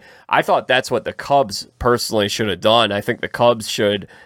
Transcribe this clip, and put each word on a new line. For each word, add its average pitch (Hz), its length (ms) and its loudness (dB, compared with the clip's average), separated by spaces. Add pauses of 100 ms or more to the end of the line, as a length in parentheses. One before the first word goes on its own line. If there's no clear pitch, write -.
(280)
I 147 140 2
thought 160 260 -2
that's 127 220 0
what 120 160 -2
the 95 80 -8
Cubs 131 540 -2 (100)
personally 117 500 0
should 107 200 -2
have 92 140 -4
done. 110 300 4
I 101 80 -2
think - 220 -4
the - 60 -6
Cubs 120 420 0
should 101 380 -2 (180)